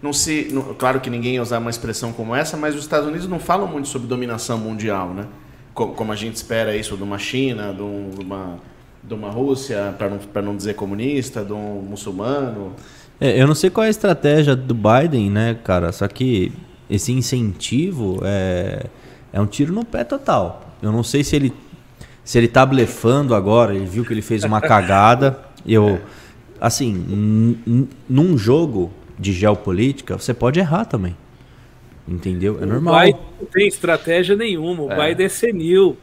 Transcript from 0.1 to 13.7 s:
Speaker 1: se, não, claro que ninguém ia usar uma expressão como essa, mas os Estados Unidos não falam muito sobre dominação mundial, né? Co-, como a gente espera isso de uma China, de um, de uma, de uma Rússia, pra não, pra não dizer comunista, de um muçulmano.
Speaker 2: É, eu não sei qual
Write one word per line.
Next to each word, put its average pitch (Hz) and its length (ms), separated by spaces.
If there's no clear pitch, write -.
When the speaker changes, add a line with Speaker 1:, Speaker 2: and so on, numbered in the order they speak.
Speaker 1:
se, 156 400
não, 135 100
claro 131 260
que 127 100
ninguém 120 240
ia 123 80
usar 113 160
uma 117 100
expressão 117 440
como 113 220
essa, 156 220
mas 151 200
os 147 60
Estados 147 260
Unidos 170 180
não 180 140
falam 190 260
muito 147 220
sobre 127 180
dominação 120 500
mundial, 107 560
né? 98 120
Co-, 113 140
como 107 240
a 104 40
gente 110 200
espera 110 400
isso 107 200
de 95 60
uma 101 160
China, 113 560
de 95 80
um, 101 340
de 98 80
uma, 92 340
de 110 100
uma 107 180
Rússia, 117 680
pra 101 100
não, 98 100
pra 101 220
não 101 160
dizer 98 180
comunista, 113 720
de 101 80
um 104 380
muçulmano. 104 840
Speaker 2:
É, 127 220
eu 139 60
não 151 80
sei 185 120
qual 220 140